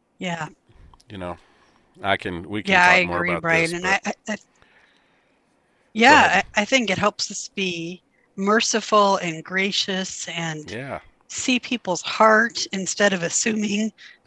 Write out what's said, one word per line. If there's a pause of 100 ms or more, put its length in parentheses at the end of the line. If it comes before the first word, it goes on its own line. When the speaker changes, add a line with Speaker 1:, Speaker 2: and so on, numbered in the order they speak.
(180)
Speaker 1:
Yeah. (600)
Speaker 2:
you
know, (640)
I
can,
we
can
Speaker 1:
Yeah,
Speaker 2:
talk
Speaker 1:
I
Speaker 2:
more
Speaker 1:
agree,
Speaker 2:
about
Speaker 1:
Brian.
Speaker 2:
this,
Speaker 1:
And
Speaker 2:
but
Speaker 1:
I,
I, (160)
I, (1600)
yeah,
Speaker 2:
Go (100)
ahead. (120)
Speaker 1:
I,
I
think
it
helps
us
be (340)
merciful
and
gracious
and
Speaker 2:
Yeah. (280)
Speaker 1:
see
people's
heart
instead
of
assuming (340)